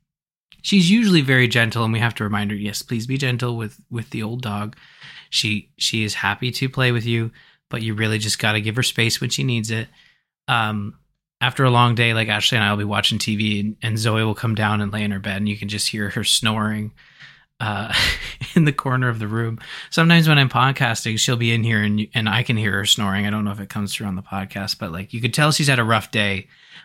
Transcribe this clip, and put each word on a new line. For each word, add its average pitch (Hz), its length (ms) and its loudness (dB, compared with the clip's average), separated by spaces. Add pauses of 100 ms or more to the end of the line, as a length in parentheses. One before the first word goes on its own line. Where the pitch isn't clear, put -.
(640)
she's 185 260 4
usually 202 320 6
very 131 260 4
gentle, 117 360 2
and 113 100 0
we 113 60 0
have 117 160 0
to - 80 -4
remind 104 260 -2
her, 104 80 -4
"Yes, 101 240 -6
please 117 240 -6
be 131 120 -4
gentle 123 380 -2
with, 110 240 -8 (120)
with 113 200 -8
the 110 120 -6
old 113 180 -8
dog. 104 340 -6 (540)
She, 104 480 -2
she - 260 -2
is 104 120 -4
happy 104 360 -2
to 131 180 -2
play 127 220 0
with 117 140 0
you, 117 260 -2 (380)
but 120 140 -6
you 110 100 -2
really 110 260 0
just 107 200 -2
gotta 107 220 2
give 107 140 -2
her 123 80 0
space - 380 0
when 127 80 -2
she 139 140 -4
needs 117 260 -2
it." 110 200 -6 (580)
Um, 107 500 -2 (440)
after 131 240 2
a 131 40 6
long 120 240 6
day, 117 200 2
like, 113 160 0
Ashley 104 280 0
and 107 80 2
I 101 60 2
will 104 60 0
be 101 80 -2
watching 104 340 0
T 110 160 -2
V, 107 240 0
and, 104 240 -4
and 110 160 -2
Zoe 110 240 2
will 110 100 0
come 110 220 -2
down 104 260 2
and 101 120 -4
lay 107 100 -4
in 104 80 -2
her 98 80 -4
bed, 98 180 -6
and 104 120 -2
you 104 80 -2
can 104 100 -8
just 104 220 -4
hear 104 200 -4
her 107 140 -4
snoring, 107 720 0 (640)
uh, 104 340 -4 (320)
<laughs> - 300 -8
in 170 100 6
the 151 60 4
corner 127 380 0
of 113 100 -2
the 110 80 -4
room. 113 320 -4 (300)
Sometimes 165 400 6
when 151 80 8
I'm 139 100 6
podcasting, 120 720 0
she'll 127 160 2
be 117 160 2
in 117 120 2
here, 113 180 2
and, 104 320 0
and 110 160 0
I 110 140 2
can 113 120 -2
hear 107 180 0
her 98 120 0
snoring. 101 400 0
I 104 40 -2
don't 107 140 -2
know 101 80 -2
if 101 80 -8
it 98 100 -10
comes 101 240 -6
through 110 140 -6
on 95 80 -4
the 95 60 -8
podcast, 98 580 -8
but, 92 120 -8
like, 90 220 -10
you 117 60 -6
could 117 140 -2
tell 156 180 2
she's 147 160 0
had 135 120 2
a 117 40 4
rough 110 280 0
day 101 360 -2 (380)